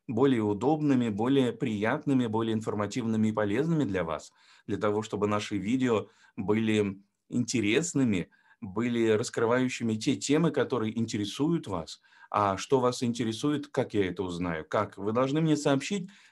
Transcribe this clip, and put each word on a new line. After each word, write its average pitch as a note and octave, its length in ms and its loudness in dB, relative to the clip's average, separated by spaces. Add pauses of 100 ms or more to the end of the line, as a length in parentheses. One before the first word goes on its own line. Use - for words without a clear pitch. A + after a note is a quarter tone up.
более B2+ 360 2
удобными, B2 640 2
более A#2+ 440 2
приятными, B2 760 0
более A2 280 0
информативными A2 720 -2
и G#2+ 40 0
полезными B2+ 520 0
для F#2+ 200 -2
вас, D#2 280 -8 (340)
для G2+ 100 -4
того, G#2 260 0
чтобы G#2 240 -2
наши G#2 320 -2
видео A#2 500 0 (280)
были G#2+ 640 0 (260)
интересными, A#2 1000 0 (300)
были A2+ 480 0
раскрывающими A#2+ 840 0
те A2 220 0
темы, D#3 340 2
которые A#2 480 0
интересуют A2+ 680 -2
вас. F2 340 -8 (300)
А G2+ 280 2
что C3 220 2
вас B2 220 0
интересует, A#2+ 680 -2
как - 260 -2
я G2 120 2
это F2+ 160 -4
узнаю? F2 460 -4
Как? G2+ 300 -2
Вы G2+ 140 -4
должны C3+ 280 0
мне D#3 160 4
сообщить, D3 520 0 (240)